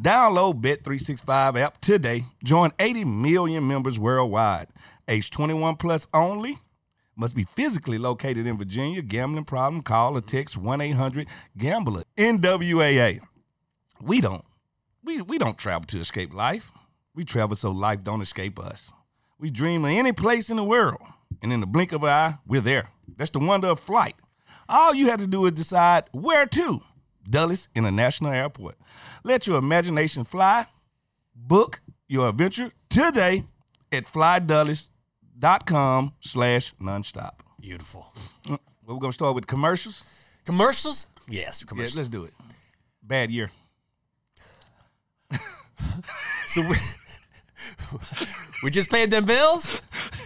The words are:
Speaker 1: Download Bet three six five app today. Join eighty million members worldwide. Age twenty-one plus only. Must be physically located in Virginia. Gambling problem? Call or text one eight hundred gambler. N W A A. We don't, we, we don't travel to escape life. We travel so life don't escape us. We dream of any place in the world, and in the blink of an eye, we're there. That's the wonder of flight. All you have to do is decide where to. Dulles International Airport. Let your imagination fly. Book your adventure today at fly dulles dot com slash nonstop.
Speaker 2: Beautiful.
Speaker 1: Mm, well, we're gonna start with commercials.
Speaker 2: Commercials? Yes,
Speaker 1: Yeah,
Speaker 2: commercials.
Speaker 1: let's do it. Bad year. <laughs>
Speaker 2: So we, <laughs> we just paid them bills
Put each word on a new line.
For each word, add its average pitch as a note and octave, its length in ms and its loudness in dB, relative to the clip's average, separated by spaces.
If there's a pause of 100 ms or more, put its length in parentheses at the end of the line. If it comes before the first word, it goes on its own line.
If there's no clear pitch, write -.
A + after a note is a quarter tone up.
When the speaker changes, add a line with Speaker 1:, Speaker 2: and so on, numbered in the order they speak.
Speaker 1:
Download F#3+ 600 4
Bet C#3 220 -2
three C#3 160 -6
six B2+ 220 -10
five C3+ 340 2
app C#3 260 -2
today. B2 440 2 (180)
Join D#3+ 360 4
eighty A3+ 260 0
million D#3 640 0
members C3+ 320 -2
worldwide. G#2+ 680 0 (400)
Age A2 240 -2
twenty-one D#3 460 -2
plus E3 360 -2
only. G#3 460 -2 (560)
Must A#2+ 200 -4
be G2+ 80 0
physically D#3+ 540 -2
located A#2+ 500 -4
in A2+ 100 -4
Virginia. C3 440 -6
Gambling C3 440 -4
problem? C#3 360 -2
Call A#2+ 360 0
or A#2 40 -4
text C3+ 360 -6
one B2 240 -4
eight D3 140 -4
hundred C3 320 -4 (300)
gambler. B2+ 460 -4 (140)
N A3 200 4
W F3 440 2
A C#3+ 180 4
A. A2+ 200 2 (840)
We F#3+ 200 2
don't, F#2+ 220 -2 (600)
we, D4+ 180 -8
we A3+ 160 -6
don't C#3 200 -2
travel E2+ 300 -6
to F#2+ 120 -8
escape E2 340 -10
life. B2+ 380 -6 (420)
We E3+ 120 -10
travel G#2+ 300 -2
so G2 160 -4
life G2 320 -2
don't G#2 180 -6
escape G2 380 -10
us. - 320 -16 (460)
We D#3 140 -8
dream D#3+ 340 -2
of C#3+ 60 0
any B3 220 2
place A3+ 360 0
in A3+ 80 -4
the G#3 60 -2
world, G#3+ 380 2 (400)
and A#2 120 -2
in A#2+ 60 0
the G2 80 -2
blink E3+ 240 0
of D3+ 120 -2
an D3 60 4
eye, D3+ 280 4 (100)
we're B2+ 140 2
there. C3 280 0 (280)
That's D3+ 140 -6
the C3+ 80 -2
wonder F#3+ 280 2
of E3 120 2
flight. - 360 0 (540)
All D#4 260 6
you C4+ 140 4
have A3+ 100 2
to G3 80 -4
do F#3+ 180 2
is F3+ 60 4
decide E3+ 600 4
where C#4+ 340 2
to. C#4 340 -2 (480)
Dulles E3 460 0
International A#2 560 0
Airport. C3 460 -6 (460)
Let B3 220 0
your E3+ 120 2
imagination D#3 680 0
fly. F#3+ 420 2 (720)
Book D#3 460 2 (260)
your B2+ 220 0
adventure G3 420 -2 (180)
today G3+ 540 4 (480)
at B2+ 160 -2
fly E3 320 4
dulles D3+ 500 2 (480)
dot E3 300 4
com C#3 540 2
slash B2 600 0
nonstop. G2 520 -10 (260)
Speaker 2:
Beautiful. F2+ 520 -20 (340)
Speaker 1:
Mm, C#3+ 140 -8 (260)
well, A#2 100 -12
we're C3 60 -10
gonna B2+ 120 -4
start C#3 220 0
with A#2+ 100 -6
commercials. F3 580 -2 (420)
Speaker 2:
Commercials? C4 600 0 (220)
Yes, G2 340 -10
Speaker 1:
Yeah, - 60 -20
Speaker 2:
commercials. A#2+ 280 -8
Speaker 1:
let's C#3 140 -6
do G2+ 140 -8
it. D#2+ 100 -18 (720)
Bad A#2 260 -2
year. A2+ 200 -6 (1800)
<laughs> C#3 80 -4 (1080)
Speaker 2:
So E3+ 160 -2
we, E3+ 120 0 (1160)
<laughs> A#2 80 -10 (640)
we C#3 80 -2
just F#3 200 0
paid A3+ 180 4
them G#3+ 140 4
bills D4+ 580 4 (440)